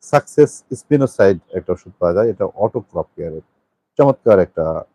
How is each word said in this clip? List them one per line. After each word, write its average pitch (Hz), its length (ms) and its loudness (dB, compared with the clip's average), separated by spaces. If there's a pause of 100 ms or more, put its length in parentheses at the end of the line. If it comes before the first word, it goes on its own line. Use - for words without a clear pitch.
সাকসেস - 600 0 (120)
স্পিনোসাইড 120 640 0 (140)
একটা 90 200 -8
ওষুধ 92 260 -10
পাওয়া 87 160 0
যায়, 110 160 0
এটা 98 140 -4
অটো 107 360 -6
ক্রপ 85 260 -10 (100)
কেয়ারের 80 240 -12 (560)
চমৎকার 131 420 2
একটা 80 460 -4 (100)